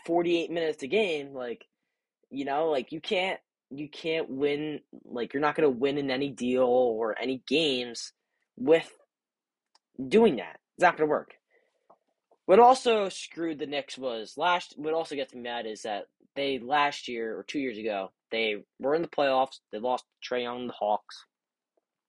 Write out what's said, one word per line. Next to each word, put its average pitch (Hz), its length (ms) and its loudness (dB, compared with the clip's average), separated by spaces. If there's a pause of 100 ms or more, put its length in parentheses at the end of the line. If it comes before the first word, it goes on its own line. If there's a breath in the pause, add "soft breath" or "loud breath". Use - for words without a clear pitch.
forty-eight 170 460 0
minutes 160 320 -2
a 135 40 -6
game. 151 460 0
Like, 123 320 -10 (640)
you 135 160 -6
know, 143 240 0
like, 135 220 -2
you 160 100 -8
can't, 185 380 -2 (320)
you 143 180 -10
can't 160 400 -4
win. 143 520 -2 (220)
Like, 120 300 -8
you're 139 80 -2
not 147 140 2
gonna 156 160 4
win 139 260 0
in 139 140 -2
any 139 180 -2
deal 127 380 2
or 117 520 2
any 127 280 -4
games 127 680 -2 (420)
with 156 400 2 (1120)
doing 196 280 6
that. 85 240 -10 (160)
It's - 80 0
not 175 120 6
gonna 156 140 0
work. 127 240 -2 (1120 soft breath)
What 190 120 8
also 240 480 6
screwed 165 520 -8
the 147 80 -6
Knicks 143 300 -8
was 117 380 -6
last, 175 400 0
what 151 180 -4
also 160 220 -4
gets 135 180 -6
me 123 80 -14
mad 120 240 -6
is 107 180 -8
that 101 240 -6 (280)
they 139 240 -2
last 143 480 0
year 113 300 -6
or 98 60 -8
two - 160 -6
years 127 180 -4
ago, 101 340 -4 (180)
they 110 340 -2 (160)
were 135 160 0
in 170 80 0
the 160 40 -6
playoffs. 135 520 0 (120)
They 104 60 -8
lost 123 280 -2 (160)
Trae 123 200 -4
Young 123 200 -6
and 123 80 -6
the 117 40 -10
Hawks - 520 -4 (840)